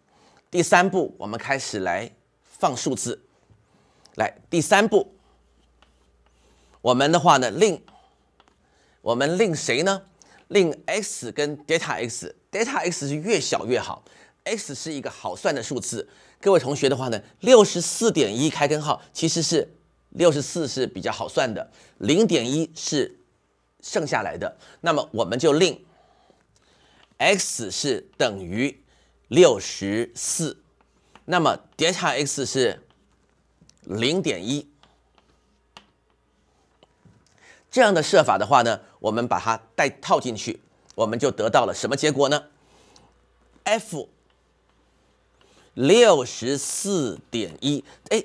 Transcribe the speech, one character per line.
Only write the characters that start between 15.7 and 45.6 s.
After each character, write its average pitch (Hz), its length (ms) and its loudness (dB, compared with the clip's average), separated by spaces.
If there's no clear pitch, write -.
字。 - 300 -8
各 196 120 2
位 175 80 6
同 135 160 -2
学 135 140 2
的 131 80 0
话 131 120 -6
呢， 107 120 -4
六 226 240 8
十 - 160 0
四 226 320 -2
点 110 240 0
一 147 140 0
开 147 180 0
根 151 140 -2
号 147 200 -4
其 - 140 -2
实 165 160 -2
是 - 320 -2
六 165 220 4
十 143 100 -2
四 156 260 -6
是 131 200 -4
比 - 120 -12
较 107 120 -4
好 - 180 -8
算 127 240 -2
的， - 180 -10
零 165 260 4
点 127 260 0
一 156 240 -2
是 - 440 -4
剩 - 280 -6
下 120 160 -2
来 82 120 -8
的。 87 220 -8
那 165 100 0
么 151 200 -2
我 107 120 -2
们 101 140 -4
就 143 160 4
令 160 320 0
x 160 500 0
是 113 480 -4
等 101 260 -2
于 110 380 -4
六 135 320 6
十 101 560 -6
四， - 420 -6
那 175 140 -2
么 135 200 0
delta 175 300 -2
x 139 180 -6
是 120 380 -2
零 120 380 -2
点 98 240 -4
一。 143 240 -6
这 254 120 2
样 208 120 6
的 165 80 4
设 160 220 6
法 104 160 2
的 104 80 -2
话 123 160 6
呢， 110 180 0
我 107 120 -2
们 117 160 -2
把 87 120 0
它 113 220 -2
带 151 120 2
套 156 320 0
进 120 160 -6
去， - 240 -10
我 110 100 0
们 110 140 -4
就 139 100 2
得 113 220 -2
到 123 160 4
了 87 60 -4
什 - 140 -4
么 131 80 -2
结 151 160 0
果 139 180 2
呢？ 147 160 -2
F 202 460 -4